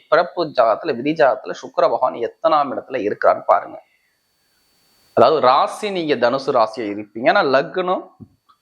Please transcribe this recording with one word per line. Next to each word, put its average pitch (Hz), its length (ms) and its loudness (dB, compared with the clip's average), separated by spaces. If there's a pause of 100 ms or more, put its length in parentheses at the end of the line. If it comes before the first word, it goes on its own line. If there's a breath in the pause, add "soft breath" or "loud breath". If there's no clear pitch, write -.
பிறப்பு 170 320 0 (160)
ஜாதகத்துல, 117 400 2
விதி 139 220 -2
ஜாதகத்துல 120 420 0
சுக்கிர 170 320 -2
பகவான் 123 320 -2
எத்தனாம் 147 480 0
இடத்துல 123 320 -8
இருக்கிறான்னு - 460 0
பாருங்க. 101 260 -2 (1400)
அதாவது 135 300 4
ராசி, 180 480 2
நீங்க 156 280 -2
தனுசு 135 340 0
ராசியா 113 360 0
இருப்பீங்க, 107 380 -8
ஆனா 202 100 2 (140)
லக்னம் 185 480 -2 (580)